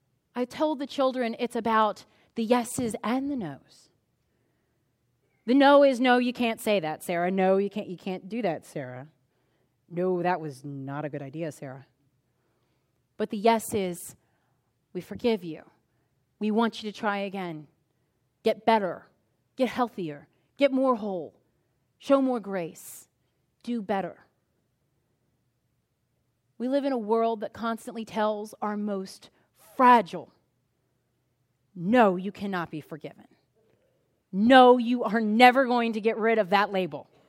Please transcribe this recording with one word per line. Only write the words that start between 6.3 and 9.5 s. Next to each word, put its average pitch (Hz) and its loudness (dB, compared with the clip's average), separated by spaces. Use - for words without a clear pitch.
can't 226 -2
say 208 2
that, 156 -6
Sarah. 175 -2
No, 190 2
you 202 -2
can't, 208 -10
you 180 -12
can't 185 -10
do 226 -8
that, 165 -4
Sarah. 127 -12